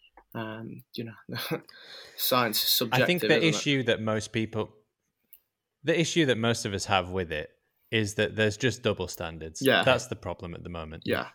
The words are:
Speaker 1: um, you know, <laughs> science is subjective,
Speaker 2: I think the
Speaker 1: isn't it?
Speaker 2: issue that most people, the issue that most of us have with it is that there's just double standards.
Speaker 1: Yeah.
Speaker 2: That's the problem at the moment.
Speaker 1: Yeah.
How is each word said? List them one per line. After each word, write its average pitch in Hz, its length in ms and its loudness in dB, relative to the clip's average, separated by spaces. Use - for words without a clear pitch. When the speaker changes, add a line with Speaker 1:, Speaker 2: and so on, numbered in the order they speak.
Speaker 1:
um, 113 480 -10
you 120 100 -8
know, - 540 -8
<laughs> - 400 -20
science 120 460 2
is - 80 0
subjective, 127 340 2
Speaker 2:
I - 20 4
think 180 140 2
the 110 60 0
Speaker 1:
isn't - 160 4
it? 165 60 4
Speaker 2:
issue 143 340 2
that 113 180 2
most 110 320 -2
people, 110 380 -2
the 165 180 2
issue 165 240 2
that 123 140 4
most 117 260 0
of 104 80 -4
us 95 140 -4
have 92 240 2
with 90 220 -2
it 76 180 -4
is 107 240 0
that 104 200 0
there's 107 220 2
just - 260 -2
double 95 240 0
standards. 80 560 -10
Speaker 1:
Yeah. 110 220 4
Speaker 2:
That's 127 240 4
the - 80 -8
problem 87 380 -8
at 82 100 -12
the 87 40 -12
moment. 82 380 -10
Speaker 1:
Yeah. - 280 -2